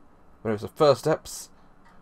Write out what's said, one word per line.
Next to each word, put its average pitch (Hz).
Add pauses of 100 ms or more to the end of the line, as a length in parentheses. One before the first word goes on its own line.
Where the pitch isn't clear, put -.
(440)
When 110
it's 104
the 107
first 143
steps, - (520)